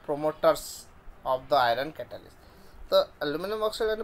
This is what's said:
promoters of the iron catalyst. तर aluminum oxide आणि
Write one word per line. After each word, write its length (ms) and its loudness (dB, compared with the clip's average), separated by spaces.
promoters 560 0
of 260 -2
the 80 4
iron 340 2
catalyst. 560 -16
तर 120 6
aluminum 460 -4
oxide 220 -2
आणि 140 -4